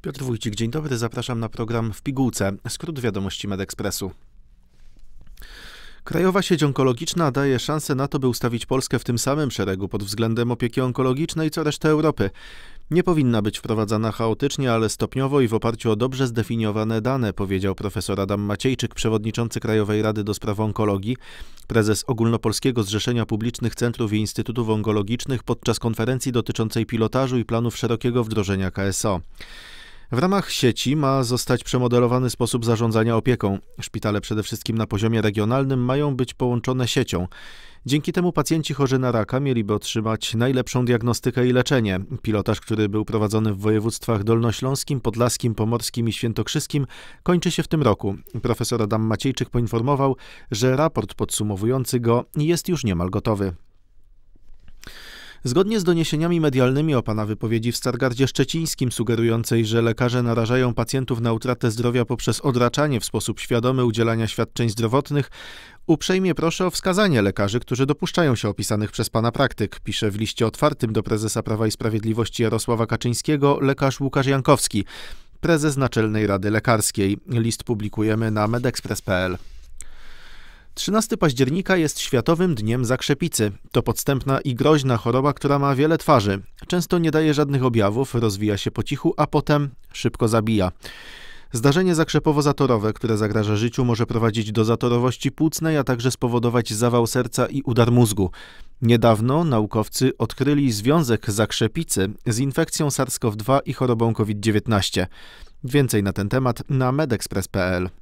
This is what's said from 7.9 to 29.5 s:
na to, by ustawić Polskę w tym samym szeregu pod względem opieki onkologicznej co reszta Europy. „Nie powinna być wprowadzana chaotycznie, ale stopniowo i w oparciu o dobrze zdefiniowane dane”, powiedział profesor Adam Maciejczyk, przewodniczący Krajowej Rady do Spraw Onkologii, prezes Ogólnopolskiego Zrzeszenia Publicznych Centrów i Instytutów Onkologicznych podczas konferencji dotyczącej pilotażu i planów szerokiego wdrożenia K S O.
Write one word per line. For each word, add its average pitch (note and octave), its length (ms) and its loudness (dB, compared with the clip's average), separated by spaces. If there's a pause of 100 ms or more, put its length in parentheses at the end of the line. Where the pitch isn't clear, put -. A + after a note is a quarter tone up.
na C3+ 120 0
to, C#3+ 120 -2
by C3 80 2
ustawić A#2+ 380 -2
Polskę B2+ 340 0
w - 40 -8
tym A#2+ 160 -2
samym C#3 320 0
szeregu F#2+ 360 -2
pod G2+ 160 -4
względem A2+ 480 0
opieki A#2+ 300 -2
onkologicznej C3+ 720 0
co E3 120 -4
reszta D3+ 260 0
Europy. D3+ 400 2 (600)
„Nie F3 120 4
powinna B2+ 380 2
być G#2 180 -2
wprowadzana A2 520 0
chaotycznie, A#2 600 0
ale A2+ 160 2
stopniowo C3+ 520 0
i A#2+ 60 4
w A2 60 0
oparciu A2+ 380 0
o G#2+ 40 2
dobrze C3 320 0
zdefiniowane A2 760 -2
dane”, A#2+ 320 0
powiedział F#2+ 420 -2
profesor G2 460 -4
Adam G2+ 200 -2
Maciejczyk, A2 540 -2
przewodniczący A2 640 -2
Krajowej G#2+ 420 2
Rady G#2+ 220 0
do G2+ 100 -2
Spraw G#2+ 260 -4
Onkologii, G#2 580 -2 (500)
prezes G#2+ 400 2
Ogólnopolskiego A2+ 760 0
Zrzeszenia G#2+ 420 -2
Publicznych A2+ 500 -4
Centrów A#2 380 -2
i G#2+ 40 2
Instytutów A2 520 -4
Onkologicznych G#2+ 720 -2
podczas - 360 -2
konferencji A#2+ 520 -2
dotyczącej A2+ 540 -2
pilotażu B2 520 0
i A2+ 80 0
planów A#2 320 -2
szerokiego A#2+ 460 0
wdrożenia G2 480 -2
K G2 120 -4
S G2 220 -2
O. F#2 160 0 (880)